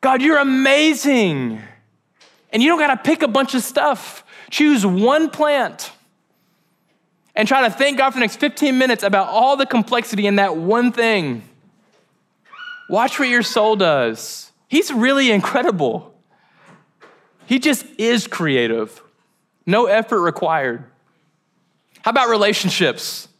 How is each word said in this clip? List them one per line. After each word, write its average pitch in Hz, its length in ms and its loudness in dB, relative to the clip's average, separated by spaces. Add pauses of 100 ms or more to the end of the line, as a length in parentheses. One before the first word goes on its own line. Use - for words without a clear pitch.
God, 262 180 2
you're 294 180 4
amazing. 262 1200 2 (880)
And 220 100 2
you 285 60 4
don't 339 100 2
gotta 285 240 0
pick 311 200 0
a 294 60 0
bunch 262 260 -2
of 247 80 0
stuff. - 600 -4 (280)
Choose 294 340 2
one 233 460 2
plant 285 640 -2 (1500)
and 214 80 0
try 269 160 2
to 233 100 0
thank 277 260 -2
God 269 120 2
for - 40 -14
the 262 60 -4
next 226 160 -2
fifteen 285 420 0
minutes 254 260 0
about 196 240 0
all 247 280 2
the 269 80 0
complexity 226 640 -2
in 202 100 2
that 196 200 0
one 220 340 0
thing. 196 580 -2 (1400)
Watch 226 260 0
what 269 120 0
your 240 160 2
soul 220 320 0
does. 139 760 -2 (160)
He's 311 260 0
really 262 380 2
incredible. 196 840 -2 (1300)
He 262 140 0
just 285 260 0 (100)
is 226 300 0
creative. 117 760 -2 (680)
No 208 200 2
effort 214 340 0
required. 156 640 -2 (1160)
How 220 80 0
about 247 180 2
relationships? 196 1000 -2 (120)